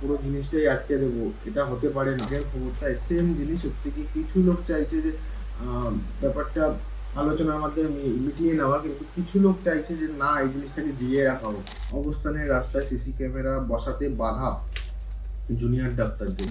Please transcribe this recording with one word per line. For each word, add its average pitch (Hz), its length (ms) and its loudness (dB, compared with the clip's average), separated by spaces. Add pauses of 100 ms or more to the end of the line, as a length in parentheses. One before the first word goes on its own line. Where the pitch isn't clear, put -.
পুরো 143 220 2
জিনিসটাই 143 440 2
আটকে 135 300 2
দেবো, 117 340 2 (140)
এটা 123 200 0
হতে 127 240 0
পারে 135 260 2
না।" 120 80 0
আগের 143 180 -2
খবরটায় 131 540 -2
সেম 175 380 2
জিনিস 151 320 0
হচ্ছে - 260 -4
কি, 151 220 -4
কিছু - 300 2
লোক 175 140 6 (100)
চাইছে 156 340 0
যে, 156 100 0 (480)
আহ, 120 320 -2 (300)
ব্যাপারটা 151 520 2 (420)
আলোচনার 151 440 2
মাধ্যমে 151 300 0
মি-, 139 320 0
মিটিয়ে 160 320 2
নেওয়ার, 147 280 4
কিন্তু 143 240 -6 (100)
কিছু 180 240 2
লোক 190 240 8
চাইছে 160 340 0
যে 156 100 0
না, 147 340 2
এই 135 80 2
জিনিসটাকে 143 500 -4
জিইয়ে 131 240 4
রাখা 123 240 2
হোক। 104 480 -6
অবস্থানের 147 540 -2
রাস্তায় 135 360 2
সিসি 131 260 -4
ক্যামেরা 131 480 -2
বসাতে 131 500 -2
বাধা 113 580 -2 (880)
জুনিয়র 120 400 0
ডাক্তারদের, 104 560 0